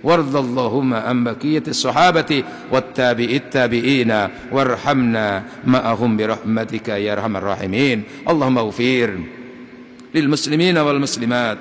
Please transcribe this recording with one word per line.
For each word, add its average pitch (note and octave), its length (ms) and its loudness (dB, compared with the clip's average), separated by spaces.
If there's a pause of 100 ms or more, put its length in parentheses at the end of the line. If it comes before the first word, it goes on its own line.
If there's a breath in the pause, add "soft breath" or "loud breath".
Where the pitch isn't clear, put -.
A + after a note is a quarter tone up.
وارض D3 320 2
اللهم C3 580 0
عن A#2+ 300 0
بقية C3 440 0
الصحابة D3 760 2 (280 loud breath)
والتابع B2+ 520 0
التابعين A#2+ 1040 2 (240 loud breath)
وارحمنا A#2+ 920 0 (220 loud breath)
معهم A#2 520 2
برحمتك A2 720 -2
يا G#2 260 -2
أرحم G2+ 240 -2
الراحمين. G2+ 680 0 (260 loud breath)
اللهم C#3 280 4
اغفر A#2 600 0 (960)
للمسلمين D#3 600 2
والمسلمات B2 840 0